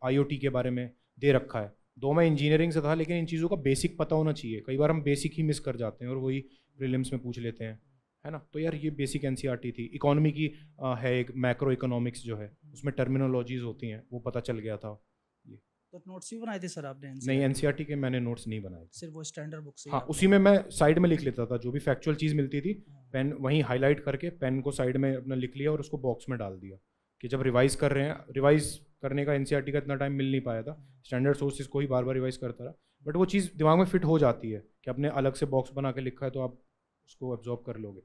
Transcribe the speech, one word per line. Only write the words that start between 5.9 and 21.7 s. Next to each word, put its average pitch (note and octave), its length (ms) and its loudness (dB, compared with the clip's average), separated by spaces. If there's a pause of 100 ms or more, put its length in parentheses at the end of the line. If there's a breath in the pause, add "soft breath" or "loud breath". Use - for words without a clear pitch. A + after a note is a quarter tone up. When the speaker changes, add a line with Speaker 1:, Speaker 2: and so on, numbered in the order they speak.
Speaker 1:
हैं B2 60 -6
और C3+ 60 -4
वही C3 220 -2 (380 soft breath)
प्रीलिम्स C3 360 -2
में A#2+ 80 -2
पूछ A#2+ 180 -8
लेते A#2 260 -8
हैं, A2 160 -10 (440)
है D3 60 -10
ना? D3 220 -12
तो D3+ 60 -6
यार D#3+ 160 -2
ये D3+ 140 -4
बेसिक C#3 360 -4
एनसीईआरटी B2+ 460 -4
थी। A#2 140 -8
इकोनॉमी D3 460 4
की, D3+ 160 -2 (360 loud breath)
अ, B2+ 120 0
है B2 240 0
एक B2 160 -4
मैक्रो B2+ 360 0
इकोनॉमिक्स B2 520 -2
जो A2+ 140 -8
है, G#2 200 -14 (160)
उसमें C3+ 220 -6
टर्मिनोलॉजीज B2+ 640 0
होती A#2 260 -8
हैं, A2 240 -10
वो A#2+ 80 -8
पता A#2+ 200 -6
चल A#2 200 -4
गया G#2+ 180 -6
था। G#2 280 -14 (420)
ये G#2+ 120 -20 (320)
Speaker 2:
तो F3 160 -20
नोट्स F#3 260 -16
भी A3+ 60 -10
बनाए A3 200 -8
थे F3+ 80 -8
सर D#3+ 180 -10
आपने C#3 220 -12
Speaker 1:
नहीं, C3+ 80 -14
Speaker 2:
एनसीईआरटी? C3+ 280 2
Speaker 1:
एनसीईआरटी C#3+ 420 0
के D3 100 -6
मैंने B2+ 240 0
नोट्स A#2+ 280 -4
नहीं A2 140 -6
बनाए F2+ 220 -12
थे। E2+ 80 -20
Speaker 2:
सिर्फ D#3+ 220 -16
वो D#3+ 100 -14
स्टैंडर्ड D#3 400 -12
बुक C#3+ 140 -20
से - 120 -18
ही - 20 -12
Speaker 1:
हाँ, C#3 100 0
Speaker 2:
आपने - 80 -6
Speaker 1:
उसी E3+ 180 4
में G3 100 10
मैं G3 320 8
साइड D#3 300 4
में F3 100 6
लिख D#3+ 120 2
लेता B2 240 -2
था, A#2+ 120 -2
जो B2 140 -6